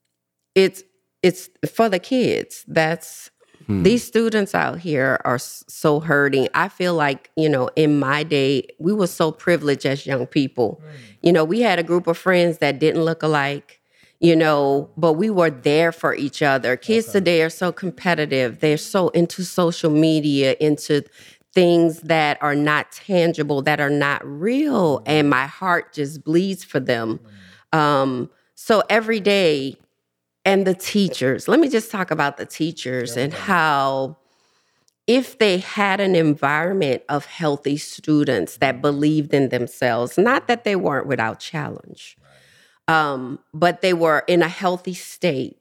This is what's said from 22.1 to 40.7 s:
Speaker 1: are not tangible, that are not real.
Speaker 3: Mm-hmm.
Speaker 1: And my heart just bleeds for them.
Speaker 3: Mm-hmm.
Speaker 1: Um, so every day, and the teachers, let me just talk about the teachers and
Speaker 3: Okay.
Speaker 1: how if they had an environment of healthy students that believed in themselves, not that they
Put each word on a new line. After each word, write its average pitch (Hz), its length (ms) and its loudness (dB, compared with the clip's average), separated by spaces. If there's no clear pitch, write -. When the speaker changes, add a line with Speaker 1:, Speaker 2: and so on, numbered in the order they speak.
Speaker 1:
are 147 120 0
not 147 380 0
tangible, 160 720 0
that 147 160 0
are 143 100 0
not 143 340 0
real. 190 760 0
Speaker 3:
Mm-hmm. - 100 -14
Speaker 1:
And 151 220 2
my 131 160 2
heart 175 460 -4
just 147 300 -8
bleeds 185 400 -2
for - 160 -6
them. 113 400 -2
Speaker 3:
Mm-hmm. 101 600 -6
Speaker 1:
Um, 135 500 0
so - 380 0
every 220 280 0
day, 170 580 0
and 196 220 4
the 185 80 2
teachers, 165 720 -2
let 254 120 4
me 311 100 4
just 220 220 -2
talk 185 200 -6
about 143 260 -2
the - 100 -12
teachers 127 720 -6
and 139 160 -4
Speaker 3:
Okay. - 100 -12
Speaker 1:
how 139 760 0
if 247 320 0
they 196 200 4
had 196 400 -2
an 190 160 2
environment 151 960 0
of 143 160 -4
healthy 143 520 -4
students 147 800 -2
that 135 260 0
believed 147 500 0
in 135 160 2
themselves, 120 680 -2
not 240 300 2
that 233 160 -2
they 208 120 -2